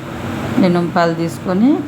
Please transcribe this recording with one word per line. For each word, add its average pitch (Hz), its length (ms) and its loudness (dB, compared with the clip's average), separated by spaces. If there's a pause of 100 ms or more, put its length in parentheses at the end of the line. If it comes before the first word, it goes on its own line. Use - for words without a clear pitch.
(680)
ఎనుం 175 280 0
పాలు 170 240 2
తీసుకొని 190 500 0 (160)